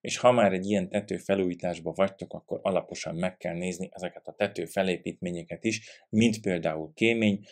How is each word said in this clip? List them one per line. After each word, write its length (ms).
és 160
ha 140
már 220
egy 120
ilyen 240
tető 280
felújításba 720
vagytok, 420
akkor 280
alaposan 540
meg 220
kell 180
nézni 360
ezeket 360
a 100
tető 280
felépítményeket 960
is, 460
mint 320
például 520
kémény, 580